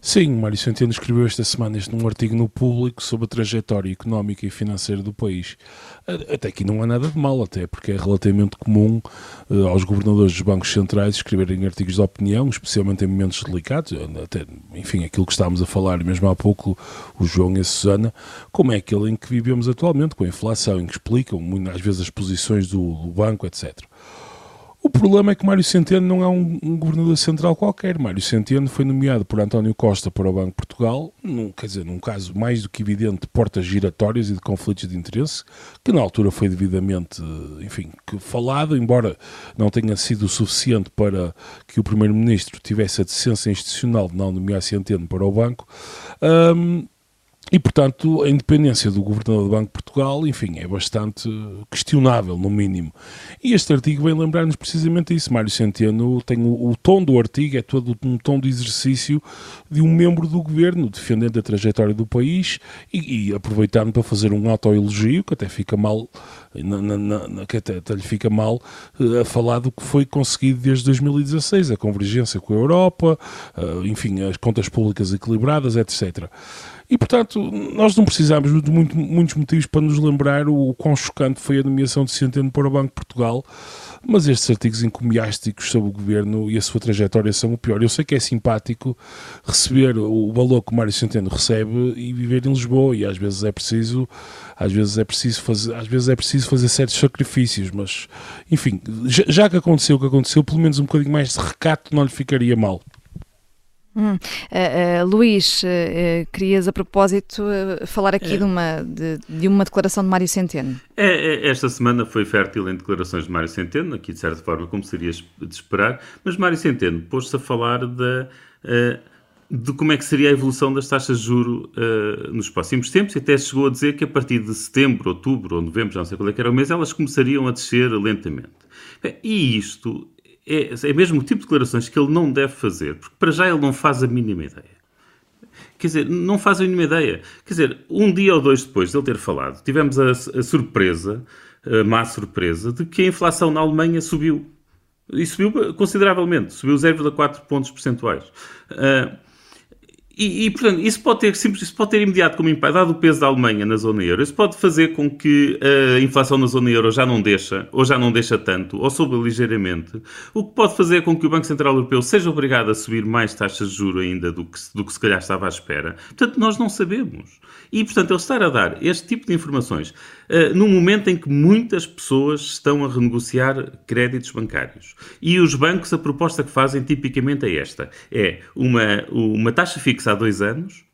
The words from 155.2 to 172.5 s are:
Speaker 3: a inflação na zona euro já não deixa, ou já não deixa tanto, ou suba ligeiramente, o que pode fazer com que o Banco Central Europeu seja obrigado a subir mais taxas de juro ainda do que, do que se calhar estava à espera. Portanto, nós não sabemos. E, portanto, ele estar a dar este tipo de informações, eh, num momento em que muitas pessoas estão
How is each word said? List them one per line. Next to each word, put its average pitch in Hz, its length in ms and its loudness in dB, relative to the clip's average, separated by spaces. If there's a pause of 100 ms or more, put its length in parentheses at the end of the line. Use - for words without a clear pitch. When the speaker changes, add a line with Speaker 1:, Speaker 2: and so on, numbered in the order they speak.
Speaker 3:
a 127 40 6
inflação 135 360 2
na 131 100 4
zona 123 240 2
euro 113 200 4
já 127 160 2
não 120 140 2
deixa, 98 520 0
ou 131 100 2
já 131 160 4
não 120 140 2
deixa 113 240 2
tanto, 92 400 -2
ou 135 140 0
suba 135 260 0
ligeiramente, 110 880 -2 (320)
o 214 100 -2
que - 100 -14
pode 220 220 2
fazer 175 260 4
com 165 160 2
que 165 80 0
o 147 40 4
Banco 160 160 0
Central 143 260 0
Europeu 127 300 2
seja 175 260 2
obrigado 131 420 0
a 107 40 2
subir 110 320 -4
mais 110 260 0
taxas 101 380 -6
de 92 60 -12
juro 95 240 -2
ainda 90 300 -4
do 85 140 -10
que, - 160 -16 (140)
do 104 100 -6
que - 80 -10
se - 80 -14
calhar 98 180 2
estava 95 280 -4
à - 20 -2
espera. 78 480 -8 (120)
Portanto, - 300 0
nós 214 200 2
não 233 100 0
sabemos. 202 720 -6 (320)
E, 220 100 0
portanto, 190 280 0
ele 180 100 2
estar 233 220 -2
a 170 80 4
dar 107 340 0
este 175 220 -2
tipo 233 200 -6
de 165 60 -2
informações, 131 640 -4 (340)
eh, 165 220 4
num 196 180 4
momento 196 400 4
em 180 80 2
que 165 140 -8
muitas 180 560 4
pessoas 143 560 -2
estão 143 420 -2